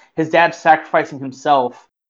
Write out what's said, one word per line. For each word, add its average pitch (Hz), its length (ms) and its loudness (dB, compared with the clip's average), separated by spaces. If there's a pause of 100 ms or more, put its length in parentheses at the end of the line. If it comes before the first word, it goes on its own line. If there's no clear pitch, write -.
(160)
his 160 120 -2
dad 165 260 2
sacrificing 156 640 0
himself 131 680 -4 (220)